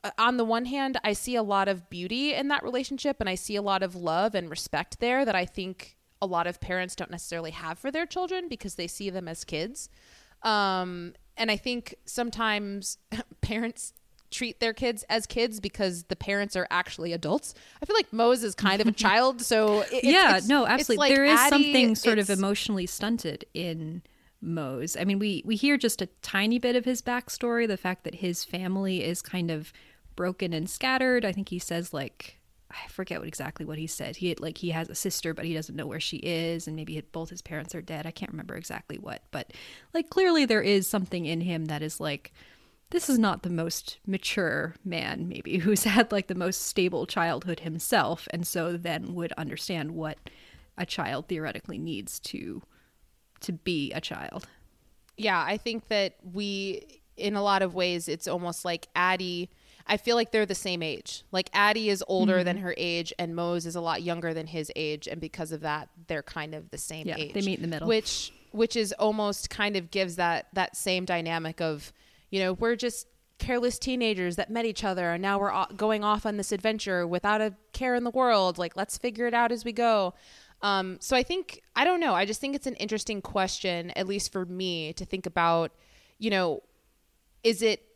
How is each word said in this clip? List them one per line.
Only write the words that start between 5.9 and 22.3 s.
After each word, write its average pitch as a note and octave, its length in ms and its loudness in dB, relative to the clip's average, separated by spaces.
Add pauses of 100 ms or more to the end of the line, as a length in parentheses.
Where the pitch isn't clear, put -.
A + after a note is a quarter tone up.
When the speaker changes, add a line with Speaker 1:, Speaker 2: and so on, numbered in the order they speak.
Speaker 1:
a G3+ 40 0
lot F3 220 0
of F3 120 -6
parents F3+ 360 -4
don't - 160 -8
necessarily E3 400 -8
have E3+ 280 -8
for C4+ 120 -4
their D#4+ 160 -2
children F4+ 420 -4
because A3 260 -10
they E3+ 120 -6
see G3 240 -6
them F3+ 180 -6
as E3 160 -10
kids. F3+ 420 -6 (560)
Um, F#3 720 0 (240)
and A3+ 140 0
I G3+ 60 2
think A#3+ 380 -6 (100)
sometimes G#3 920 -2 (220)
<laughs> - 220 -10
parents A3+ 520 -4 (360)
treat - 320 -6
their A3+ 120 2
kids A#3+ 360 -2
as A3 180 0
kids A3+ 320 0
because F#3+ 440 -2
the F#3+ 120 -4
parents G3+ 400 -2
are F#3 160 0
actually F3 420 -2
adults. E3+ 400 -2 (280)
I D4 40 -8
feel G#4 100 0
like - 180 2
Mose A#3 300 6
is G3+ 120 -2
kind G3+ 260 4
of A3 60 6
a A3 40 6
Speaker 2:
<laughs> - 140 0
Speaker 1:
child, A#3+ 360 6
so G#3+ 400 6
it, - 100 0
it's, B3 140 0
Speaker 2:
Yeah, C#4+ 320 10
Speaker 1:
it's, F#3+ 100 0
Speaker 2:
no, C#4 160 6
Speaker 1:
it's - 80 4
Speaker 2:
absolutely. B3+ 260 4 (120)
Speaker 1:
like C#4 60 10
Speaker 2:
There C#4 100 8
is C#4+ 140 10
Speaker 1:
Addie, C4+ 100 8
Speaker 2:
something C#4+ 460 8
sort A3 220 4
of G3+ 120 2
Speaker 1:
it's G3 100 4